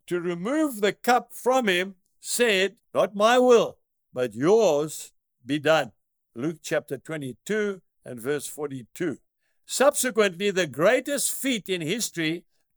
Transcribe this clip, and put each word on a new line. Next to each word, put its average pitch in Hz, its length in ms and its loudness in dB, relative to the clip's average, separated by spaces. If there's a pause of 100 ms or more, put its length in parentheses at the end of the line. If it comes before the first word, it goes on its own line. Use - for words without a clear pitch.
to 175 140 -4
remove 202 640 -2
the 196 100 2
cup - 400 0
from 254 360 0
him, 190 260 0 (260)
said, 196 560 0 (160)
"Not 190 240 0
my 226 220 4
will, 240 400 6 (340)
but 127 220 -2
yours 156 800 2 (320)
be 135 140 -4
done." 147 340 2 (420)
Luke 151 280 -6
chapter 147 360 -4
twenty-two 185 800 -6 (240)
and 123 160 -14
verse 139 260 -4
forty-two. 139 720 -8 (460)
Subsequently, 208 880 0
the 180 160 0
greatest 220 680 0
feat 247 340 -4
in 185 120 -4
history 170 640 -4 (320)